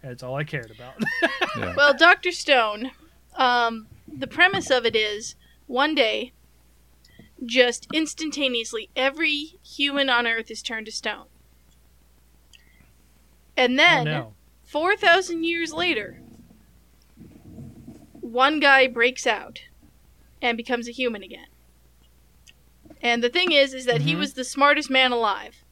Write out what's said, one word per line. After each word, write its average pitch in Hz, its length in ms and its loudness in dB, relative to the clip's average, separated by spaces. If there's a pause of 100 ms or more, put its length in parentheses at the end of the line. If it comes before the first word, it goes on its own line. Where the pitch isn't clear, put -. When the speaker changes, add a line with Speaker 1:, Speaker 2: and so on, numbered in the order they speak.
Speaker 1:
and 135 80 -14
it's 123 140 -14
all 127 100 -8
I 147 80 -4
cared 123 300 -8
about. 120 260 -20
<laughs> - 60 -2 (520)
Speaker 2:
Yeah. - 200 -6
Speaker 3:
Well, 285 180 6
Doctor 349 360 4
Stone, 240 600 0 (420)
um, 233 540 0 (180)
the 269 220 -10
premise 370 420 2
of 247 160 2
it 220 80 0
is, 214 400 -4 (320)
one 285 300 0
day, 220 360 0 (1120)
just 240 480 0
instantaneously, 277 1000 -4
every 294 680 -2
human 277 440 -2
on 240 200 2
Earth 226 200 -4
is 220 140 -14
turned 220 240 -8
to 220 60 -16
stone. - 320 -8 (2250)
And 254 160 4
Speaker 1:
Oh, 254 100 0
Speaker 3:
then, 320 220 4
Speaker 1:
no. 143 300 -4 (280)
Speaker 3:
four 349 340 0
thousand 359 480 2
years 339 280 -4
later, 311 480 -4 (2000)
one 269 400 2
guy 269 260 6
breaks 247 400 0
out - 360 -4 (800)
and 233 160 -2
becomes 240 320 -6
a 233 40 -16
human 233 320 -4
again. - 240 -20 (1500)
And 233 220 0
the 247 40 2
thing 349 220 0
is, 277 240 4
is 254 120 -8
that 233 160 2
he 156 100 0
Speaker 1:
Mm-hmm. 302 80 -2
Speaker 3:
was 294 140 -4
the 254 100 -6
smartest 285 440 2
man 262 220 2
alive. 226 600 -4